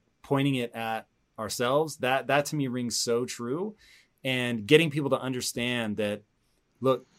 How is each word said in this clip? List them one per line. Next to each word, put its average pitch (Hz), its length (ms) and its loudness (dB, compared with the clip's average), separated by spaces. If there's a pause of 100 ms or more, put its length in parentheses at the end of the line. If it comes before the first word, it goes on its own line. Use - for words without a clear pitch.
(240)
pointing 139 320 2
it 120 180 -4
at 113 340 -6 (320)
ourselves, 127 580 0
that, 127 300 0
that 143 200 4
to 156 80 -4
me 139 120 0
rings 123 300 -4
so 120 280 0
true. 147 500 -6 (480)
And 123 440 -2
getting 156 220 6
people 139 220 -2
to 127 80 2
understand 120 800 -4
that, 104 260 -2 (580)
look, 127 240 2 (140)